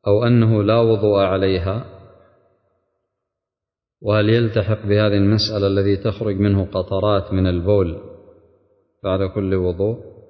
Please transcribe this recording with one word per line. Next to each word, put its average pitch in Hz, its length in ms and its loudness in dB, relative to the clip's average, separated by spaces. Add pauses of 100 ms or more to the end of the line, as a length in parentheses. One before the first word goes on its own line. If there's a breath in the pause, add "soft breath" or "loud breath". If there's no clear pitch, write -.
أو 104 160 2
أنه 113 400 4
لا 110 160 2
وضوء 107 400 2
عليها؟" 95 640 0 (2250)
وهل 107 280 0
يلتحق 110 560 0
بهذه 104 320 2
المسألة 104 500 0
الذي 98 300 2
تخرج 104 380 -4
منه 98 300 2
قطرات 95 680 -2
من 92 140 0
البول 90 540 0 (1040)
بعد 95 260 -2
كل 95 260 -4
وضوء 92 600 -4 (140)